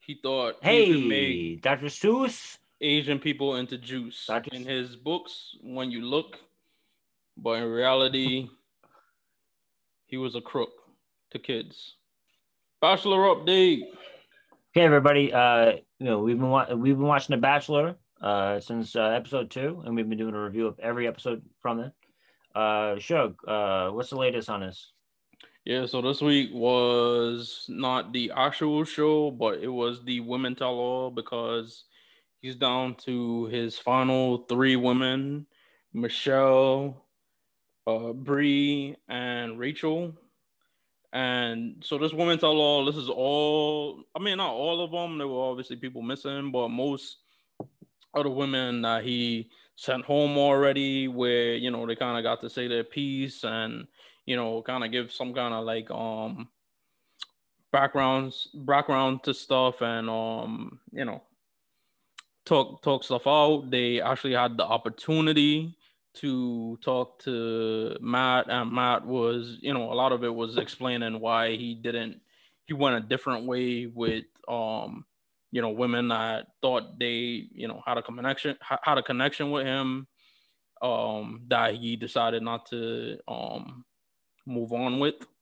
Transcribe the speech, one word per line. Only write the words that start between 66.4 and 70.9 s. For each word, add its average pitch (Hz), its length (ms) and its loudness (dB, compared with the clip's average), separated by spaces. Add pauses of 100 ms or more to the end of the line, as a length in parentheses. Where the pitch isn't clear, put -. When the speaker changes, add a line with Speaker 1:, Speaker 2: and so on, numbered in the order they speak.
Speaker 1:
talk 127 440 -4
to 113 800 -2
Matt, 127 480 2
and 117 220 0
Matt 123 340 2
was, 120 560 -2
you 139 140 -4
know, 117 180 -2
a - 20 -2
lot 127 180 4
of 120 100 0
it 120 100 -2
was 117 240 -4
explaining 117 640 -4